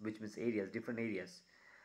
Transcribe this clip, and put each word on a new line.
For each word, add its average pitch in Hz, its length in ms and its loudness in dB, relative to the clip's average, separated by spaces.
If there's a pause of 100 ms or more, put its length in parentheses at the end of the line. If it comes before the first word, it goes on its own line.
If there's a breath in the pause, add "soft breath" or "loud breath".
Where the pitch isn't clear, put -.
which 107 180 -2
means 107 180 -6
areas, 107 320 4
different 113 300 -2
areas. 98 400 0 (460 soft breath)